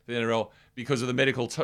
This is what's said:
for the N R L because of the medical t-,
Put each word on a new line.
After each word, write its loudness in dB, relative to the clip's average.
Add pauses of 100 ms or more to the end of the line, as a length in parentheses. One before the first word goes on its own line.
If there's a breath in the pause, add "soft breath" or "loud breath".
for -10
the -2
N 0
R 2
L 0 (220 soft breath)
because -2
of -2
the -2
medical 2
t-, -4